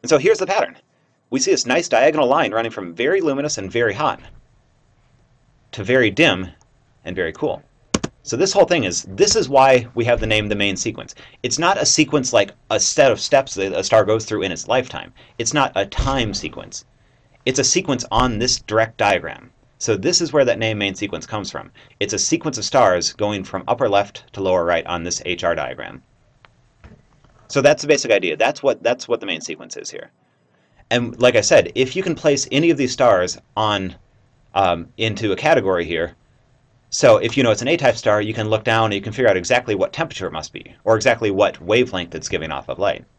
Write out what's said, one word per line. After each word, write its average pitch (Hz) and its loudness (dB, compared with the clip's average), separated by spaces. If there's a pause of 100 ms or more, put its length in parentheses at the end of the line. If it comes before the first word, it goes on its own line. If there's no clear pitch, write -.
And 120 -6
so 151 6
here's 196 4
the 190 -2
pattern. - -2 (540)
We 131 -2
see 185 0
this - 0
nice 147 0
diagonal 143 2
line 127 0
running 113 -4
from 87 -12
very 160 -2
luminous 139 -4
and 95 -10
very 113 0
hot 135 -4 (1500)
to 110 -10
very 120 2
dim 98 2 (560)
and 90 -10
very 85 -2
cool. - -6 (600)
So - -8
this 190 0
whole 196 6
thing 156 0
is, 87 -4
this 95 0
is 170 0
why 131 6
we 120 0
have 120 2
the 110 -2
name 107 0
the 104 -2
main 101 0
sequence. - -8 (280)
It's 127 -4
not 175 2
a - -2
sequence 147 2
like 104 2 (180)
a 110 0
set 139 4
of 101 -2
steps 135 0
that 95 -4
a 98 -2
star 110 4
goes 110 0
through 101 -4
in 92 -2
its - -10
lifetime. 101 -4 (240)
It's 117 -4
not 147 0
a 98 0
time 120 -2
sequence. - -12 (580)
It's 131 0
a 135 0
sequence 151 -2
on 120 0
this 120 -2
direct 110 -2
diagram. 92 -2 (280)
So 110 -2
this 170 0
is 151 -6
where 139 4
that 117 0
name 110 -2
main 98 -2
sequence 92 -10
comes 104 -8
from. - -14 (300)
It's 104 -4
a 98 -4
sequence 156 -4
of 104 -8
stars 92 2
going 104 -4
from 95 -10
upper 120 0
left - -2
to 101 -12
lower 92 0
right 85 0
on 85 -6
this 87 -6
H 90 -6
R 85 0
diagram. 64 -10 (1500)
So 139 -2
that's 147 4
the 147 -8
basic 135 2
idea. 92 2
That's 123 -2
what, - 0
that's - -2
what 120 -2
the 104 -12
main 82 -6
sequence - -14
is - -14
here. - -16 (800)
And 120 -2
like 123 6
I 104 4
said, 101 4
if 127 0
you 190 -4
can 165 -2
place 143 0
any 160 2
of 147 2
these 127 -2
stars 95 2 (200)
on, 101 -2 (600)
um, 87 0
into 110 -2
a 92 0
category 95 2
here, 82 -4 (760)
so 117 6
if 113 -2
you 139 2
know 117 4
it's 104 0
an 123 -4
A-type 143 2
star, 107 0
you 107 -6
can 110 -4
look 110 0
down 113 2
and 104 0
you 101 -2
can 107 -10
figure 123 2
out 95 6
exactly 117 0
what 98 0
temperature 147 -6
it 80 -8
must 78 -12
be, - -18
or 110 4
exactly 113 0
what 98 0
wavelength 92 0
it's 78 -10
giving 78 -4
off 69 -10
of 69 -8
light. 95 -2 (140)